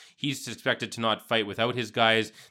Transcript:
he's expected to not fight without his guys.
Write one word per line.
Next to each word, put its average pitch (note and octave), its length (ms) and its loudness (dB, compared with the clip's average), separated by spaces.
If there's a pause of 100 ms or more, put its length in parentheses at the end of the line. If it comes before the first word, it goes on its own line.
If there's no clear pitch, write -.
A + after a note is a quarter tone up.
(160)
he's C#3 300 -6
expected A#2+ 460 -4
to - 80 -8
not A2 260 0
fight A2 220 0
without A#2 260 0
his A#2+ 160 -4
guys. A2+ 420 2 (180)